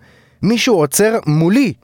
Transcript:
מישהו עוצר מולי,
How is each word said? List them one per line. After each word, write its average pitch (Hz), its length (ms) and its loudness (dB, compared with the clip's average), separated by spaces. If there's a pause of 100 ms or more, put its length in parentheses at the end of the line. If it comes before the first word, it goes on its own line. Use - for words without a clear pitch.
(420)
מישהו 220 340 0
עוצר 202 500 0
מולי, 170 460 0 (120)